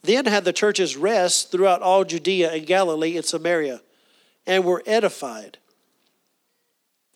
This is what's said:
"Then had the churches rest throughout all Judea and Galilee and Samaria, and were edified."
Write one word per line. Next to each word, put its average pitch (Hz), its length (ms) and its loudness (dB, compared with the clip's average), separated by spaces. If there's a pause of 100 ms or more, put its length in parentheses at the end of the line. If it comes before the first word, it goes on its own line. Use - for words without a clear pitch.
"Then 254 240 2
had 208 200 2
the 175 80 0
churches 190 440 0
rest 180 540 0
throughout 180 300 2
all 190 220 4
Judea 170 480 -2
and 156 140 -6
Galilee 170 500 0
and 160 100 -6
Samaria, 160 560 -2 (640)
and 185 200 0
were 175 200 0
edified." 143 720 -2 (1600)